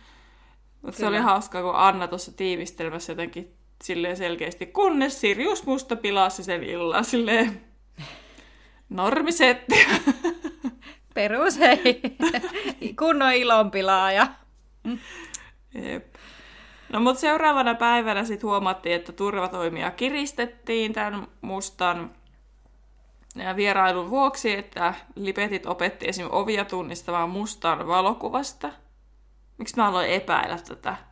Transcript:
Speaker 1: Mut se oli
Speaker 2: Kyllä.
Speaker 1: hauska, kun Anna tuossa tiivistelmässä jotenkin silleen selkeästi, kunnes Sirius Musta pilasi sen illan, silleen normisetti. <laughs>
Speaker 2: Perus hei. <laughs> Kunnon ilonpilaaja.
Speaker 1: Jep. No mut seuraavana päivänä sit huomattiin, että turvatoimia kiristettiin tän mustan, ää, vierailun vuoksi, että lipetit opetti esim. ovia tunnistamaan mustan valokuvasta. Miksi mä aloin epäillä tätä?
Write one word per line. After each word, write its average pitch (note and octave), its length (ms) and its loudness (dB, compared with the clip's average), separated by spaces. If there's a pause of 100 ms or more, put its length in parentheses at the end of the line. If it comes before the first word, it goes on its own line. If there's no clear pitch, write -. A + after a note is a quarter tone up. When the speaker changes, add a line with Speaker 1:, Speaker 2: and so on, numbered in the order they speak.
(840)
Speaker 1:
Mut F3+ 120 -12
se G#3+ 120 -4
oli G#3 100 0
Speaker 2:
Kyllä. A3 140 2
Speaker 1:
hauska, F#3+ 320 0
kun F3+ 140 -2
Anna F#3 320 4
tuossa F#3 240 -8
tiivistelmässä E3+ 800 -6
jotenkin E3+ 400 -10 (320)
silleen F3+ 320 -4
selkeästi, E3+ 500 -6
kunnes E4 540 2
Sirius A#3+ 460 0
Musta C4 300 -2
pilasi G3 480 0
sen F3 180 -2
illan, F3 420 0
silleen A3+ 560 2 (1300)
normisetti. C4 1000 4 (640)
<laughs> - 640 -14
Speaker 2:
Perus A#3 440 2
hei. B3+ 420 6 (480)
<laughs> F4+ 500 -6
Kunnon C#4+ 340 4
ilonpilaaja. G3 960 4 (1500)
Speaker 1:
Jep. - 400 -10 (720)
No G#3+ 120 -2
mut B3+ 180 2
seuraavana D4+ 560 2
päivänä A#3 500 2
sit G#3+ 180 -6
huomattiin, F#3+ 520 0
että F3 180 -4
turvatoimia F3+ 800 -4
kiristettiin A#3+ 1000 -4
tän G#3 360 -6 (120)
mustan, F#3 680 -4 (1300)
ää, F#3 180 -6
vierailun F#3+ 540 2
vuoksi, C4 480 0
että F#3 360 -2 (200)
lipetit G3+ 520 -4
opetti F3+ 420 -2
esim. F#3 220 -6
ovia G3+ 340 0
tunnistamaan F3 640 -4
mustan F3+ 560 -4
valokuvasta. A3+ 840 -2 (840)
Miksi - 180 -10
mä G#3+ 120 4
aloin F3+ 220 0
epäillä F3 480 -2
tätä? - 380 -10 (160)